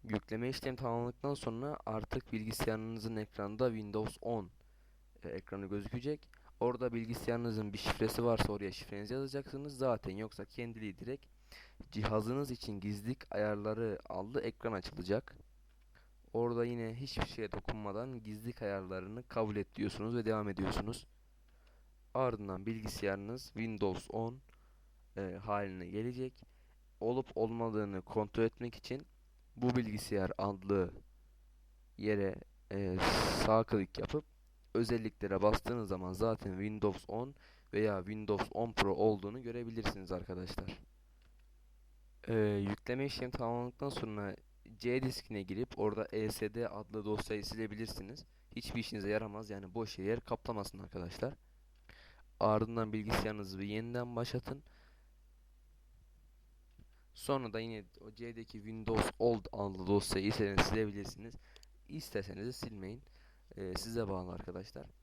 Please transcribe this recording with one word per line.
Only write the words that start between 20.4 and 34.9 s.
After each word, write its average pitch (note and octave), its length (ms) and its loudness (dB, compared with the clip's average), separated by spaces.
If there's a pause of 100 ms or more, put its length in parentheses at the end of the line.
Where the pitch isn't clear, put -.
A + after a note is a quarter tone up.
ediyorsunuz. F#2+ 580 0 (1040)
Ardından G#2 520 2
bilgisayarınız G#2+ 800 -2
Windows G#2+ 680 0
on, A#2 300 -2 (760)
e, G2 260 -4
haline G2+ 440 -2
gelecek. B2 460 -2 (680)
Olup B2 360 2
olmadığını A2 640 0
kontrol G#2+ 420 2
etmek A#2+ 320 0
için C#3 300 -8 (500)
"Bu B2 200 4
bilgisayar" G2+ 640 2
adlı G2 560 2 (1040)
yere, G2+ 380 2 (360)
e, F#2+ 260 0 (480)
sağ A2 180 8
klik G2+ 360 0
yapıp - 260 0 (480)
özelliklere G#2+ 680 2